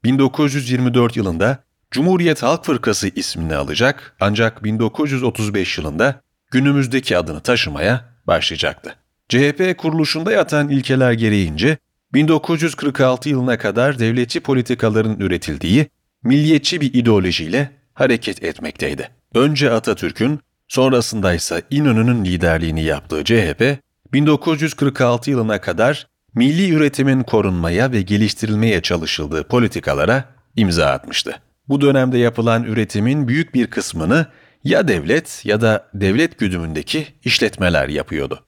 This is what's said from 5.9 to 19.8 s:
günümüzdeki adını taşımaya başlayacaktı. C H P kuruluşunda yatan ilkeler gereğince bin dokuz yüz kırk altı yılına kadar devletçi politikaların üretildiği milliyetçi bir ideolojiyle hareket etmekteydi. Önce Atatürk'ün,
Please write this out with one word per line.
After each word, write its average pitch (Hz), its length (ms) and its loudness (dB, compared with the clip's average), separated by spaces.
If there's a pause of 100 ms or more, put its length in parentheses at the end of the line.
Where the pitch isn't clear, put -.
günümüzdeki 131 680 2
adını 82 220 -4
taşımaya 101 680 -2 (220)
başlayacaktı. - 680 -2 (340)
C 135 180 2
H 147 80 -2
P 185 220 -2
kuruluşunda 160 540 -2
yatan 151 380 0
ilkeler 131 420 2
gereğince 104 640 0 (360)
bin 151 140 4
dokuz 156 340 0
yüz 160 140 -2
kırk 139 260 -2
altı 127 280 0
yılına 127 280 0
kadar 120 420 0
devletçi 117 400 0
politikaların 113 800 0
üretildiği 90 680 0 (360)
milliyetçi 147 580 2
bir 135 120 -2
ideolojiyle 104 760 2 (220)
hareket 120 500 -2
etmekteydi. 73 680 -6 (260)
Önce 139 360 2
Atatürk'ün, 113 680 -2 (280)